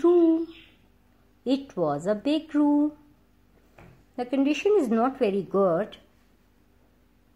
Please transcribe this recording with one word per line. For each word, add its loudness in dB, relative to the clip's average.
room. 4
It -4
was -4
a 0
big -4
room. 2
The -8
condition 0
is 0
not 0
very 0
good, -2